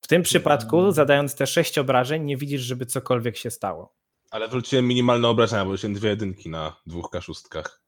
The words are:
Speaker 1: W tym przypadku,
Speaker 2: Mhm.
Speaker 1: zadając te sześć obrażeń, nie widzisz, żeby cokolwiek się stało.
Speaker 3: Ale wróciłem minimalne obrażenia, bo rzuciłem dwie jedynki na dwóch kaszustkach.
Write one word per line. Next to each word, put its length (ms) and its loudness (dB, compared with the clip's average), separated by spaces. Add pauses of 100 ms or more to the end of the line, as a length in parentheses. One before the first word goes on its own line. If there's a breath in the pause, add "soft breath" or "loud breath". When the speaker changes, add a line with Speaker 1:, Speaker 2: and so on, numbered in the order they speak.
Speaker 1:
W 80 -20
tym 140 4
przypadku, 540 2
Speaker 2:
Mhm. 180 4
Speaker 1:
zadając 400 4
te 120 -2
sześć 320 0
obrażeń, 460 0
nie 120 -2
widzisz, 260 -4
żeby 240 -6
cokolwiek 500 -2
się 140 -8
stało. 440 -10 (360)
Speaker 3:
Ale 180 -6
wróciłem 400 0
minimalne 400 4
obrażenia, 360 2
bo 80 -2
rzuciłem 220 -4
dwie 140 -2
jedynki 420 -4
na 260 -8 (100)
dwóch 240 -10
kaszustkach. 760 -12